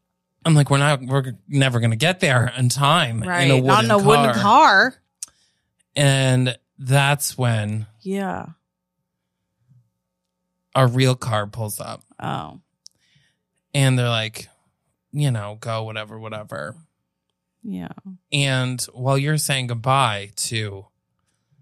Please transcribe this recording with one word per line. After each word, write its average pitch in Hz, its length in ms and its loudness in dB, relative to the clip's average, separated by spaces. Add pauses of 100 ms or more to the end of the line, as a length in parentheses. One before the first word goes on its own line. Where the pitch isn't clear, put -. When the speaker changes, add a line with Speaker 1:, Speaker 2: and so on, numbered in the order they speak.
(440)
Speaker 1:
I'm 165 100 4
like, 143 160 4
"We're 139 100 4
not, 143 220 2
we're 131 320 -4 (140)
never 135 320 2
gonna 113 160 2
get 160 240 0
there 127 380 2
in 127 100 0
time 139 540 0
Speaker 2:
Right. 175 220 -2
Speaker 1:
in 170 80 4
a 135 40 6
wooden 127 120 2
Speaker 2:
Not 214 180 4
in 226 60 0
a 208 80 6
Speaker 1:
car." 196 60 0
Speaker 2:
wooden 233 300 4
car. 220 600 4 (1000)
Speaker 1:
And 131 600 2 (200)
that's 139 600 0
when 110 480 -2 (160)
Speaker 2:
Yeah. 190 460 -8 (2250)
Speaker 1:
a 131 120 6
real 127 280 2
car 107 320 -4
pulls 104 320 -10
up. - 240 -14 (160)
Speaker 2:
Oh. 135 400 -10 (1120)
Speaker 1:
And 135 240 2
they're 123 120 -2
like, 110 400 -6 (640)
you 147 180 -2
know, 107 280 -8
"Go, 113 240 -6
whatever, 110 360 -10
whatever." 107 560 -12 (880)
Speaker 2:
Yeah. 185 300 -12 (380)
Speaker 1:
And 127 500 -2 (120)
while 131 240 -2
you're 147 200 -2
saying 135 300 -4
goodbye 117 640 -2 (160)
to 104 400 -8 (760)